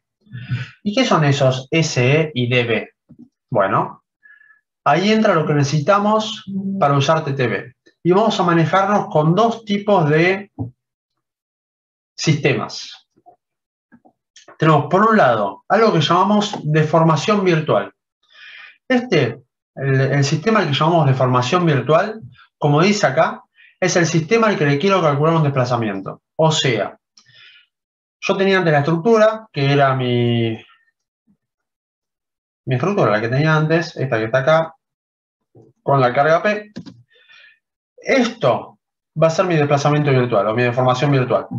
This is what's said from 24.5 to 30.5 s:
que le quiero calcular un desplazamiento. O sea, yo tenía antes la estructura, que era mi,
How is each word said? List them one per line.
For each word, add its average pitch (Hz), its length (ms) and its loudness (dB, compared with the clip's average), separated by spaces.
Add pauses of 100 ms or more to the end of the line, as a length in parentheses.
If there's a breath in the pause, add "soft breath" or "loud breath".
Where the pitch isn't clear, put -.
que 156 80 0
le 143 120 0
quiero 190 240 0
calcular 156 340 0
un 160 80 2
desplazamiento. 117 800 -4 (120)
O 156 160 2
sea, 113 480 -4 (1200 soft breath)
yo - 160 -4
tenía 190 220 0
antes 170 160 0
la 147 60 4
estructura, 214 680 2
que 139 220 -2
era 139 240 2
mi, 120 680 -2 (2000 soft breath)